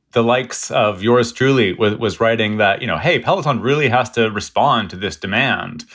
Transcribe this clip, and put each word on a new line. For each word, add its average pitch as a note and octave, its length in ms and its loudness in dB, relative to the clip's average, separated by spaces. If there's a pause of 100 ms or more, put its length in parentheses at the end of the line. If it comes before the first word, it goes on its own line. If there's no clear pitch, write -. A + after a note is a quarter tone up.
(140)
the A#2+ 100 2
likes B2 480 0
of G#2+ 300 0
yours A#2+ 300 2
truly C3 420 2
was, G#2 220 0
was G#2+ 240 -4
writing A2+ 380 0
that, G2+ 240 2
you B2+ 60 -6
know, E2 100 -2
"Hey, C#3+ 220 0
Peloton D3+ 420 0
really C#3 280 0
has A#2+ 220 0
to A2+ 180 0
respond G#2+ 600 0
to F#2 80 -14
this F#2+ 180 -6
demand, G2 800 -4